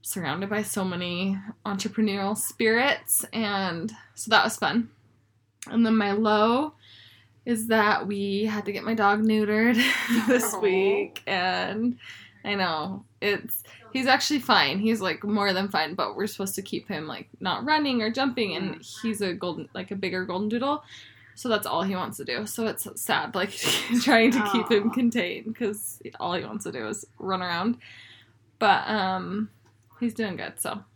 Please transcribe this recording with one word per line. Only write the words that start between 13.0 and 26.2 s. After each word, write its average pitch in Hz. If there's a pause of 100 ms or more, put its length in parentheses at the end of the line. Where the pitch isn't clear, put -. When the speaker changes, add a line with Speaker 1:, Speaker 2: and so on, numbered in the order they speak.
Speaker 1:
it's, - (320)
he's 254
actually -
fine. 170
He's, 220
like, 180
more 202
than 190
fine, 156
but 123
we're 202
supposed 196
to 196
keep -
him, 156
like, 113 (100)
not 185
running 285
or 220
jumping, 240
and 185
Speaker 3:
Mm. -
Speaker 1:
he's 214
a 185
golden, 160
like, 185
a 202
bigger 185
golden 190
doodle, 277 (520)
so -
that's 214
all 165
he 196
wants -
to -
do. 214
So 226
it's - (120)
sad, -
like, 190
<laughs> -
trying 233
to 220
keep 214
him 214
Speaker 3:
Aw. -
Speaker 1:
contained, 226
'cause 208 (180)
all 175